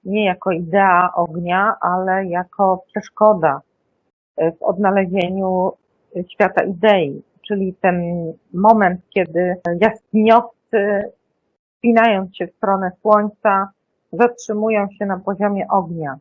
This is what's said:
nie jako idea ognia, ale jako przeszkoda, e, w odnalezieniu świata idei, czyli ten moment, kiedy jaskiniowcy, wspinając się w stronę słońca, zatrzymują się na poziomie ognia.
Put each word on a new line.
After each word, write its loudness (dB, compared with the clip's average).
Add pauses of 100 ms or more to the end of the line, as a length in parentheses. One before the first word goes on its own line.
nie -2
jako -2
idea 2
ognia, -2
ale -2
jako -2
przeszkoda, 0 (760)
e, 0
w -14
odnalezieniu -2 (560)
świata 0
idei, 0 (260)
czyli -4
ten 0 (560)
moment, 2
kiedy -2 (240)
jaskiniowcy, 0 (600)
wspinając 2
się -6
w -20
stronę -2 (120)
słońca, 2 (440)
zatrzymują -2 (100)
się -4
na -4
poziomie -4
ognia. -4